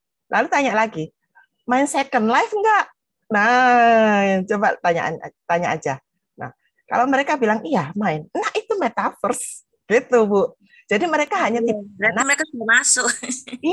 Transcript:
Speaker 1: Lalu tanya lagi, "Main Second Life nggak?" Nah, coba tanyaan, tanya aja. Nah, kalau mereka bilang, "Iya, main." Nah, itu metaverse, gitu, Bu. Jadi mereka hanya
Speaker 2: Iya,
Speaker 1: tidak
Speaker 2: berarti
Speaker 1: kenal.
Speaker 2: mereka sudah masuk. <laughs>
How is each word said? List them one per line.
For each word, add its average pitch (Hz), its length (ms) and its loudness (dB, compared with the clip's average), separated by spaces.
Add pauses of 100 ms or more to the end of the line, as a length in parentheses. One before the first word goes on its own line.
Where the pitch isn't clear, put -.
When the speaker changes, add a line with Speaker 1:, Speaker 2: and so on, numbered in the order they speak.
(320)
Speaker 1:
Lalu 226 160 0
tanya 285 280 0
lagi, 214 360 -4 (560)
"Main 262 240 2
Second 269 400 -2
Life 370 240 0
nggak?" 415 300 2 (500)
Nah, 208 160 4 (960)
coba 208 320 0
tanyaan, 170 400 -2 (240)
tanya 175 320 -2
aja. 151 180 -4 (460)
Nah, 120 160 -14 (320)
kalau 233 240 0
mereka 285 240 0
bilang, 226 320 0
"Iya, 170 320 -2
main." 165 320 -4
Nah, 415 240 -6
itu 427 240 -4
metaverse, - 880 -6 (240)
gitu, 233 320 4
Bu. 202 320 0 (320)
Jadi 214 200 0
mereka 311 320 -2
hanya 233 240 0
Speaker 2:
Iya, 226 80 0
Speaker 1:
tidak 208 120 -4 (120)
Speaker 2:
berarti 202 200 0
Speaker 1:
kenal. 254 120 0
Speaker 2:
mereka 285 200 0
sudah 226 200 -10
masuk. 247 400 2 (320)
<laughs> 247 200 -16 (140)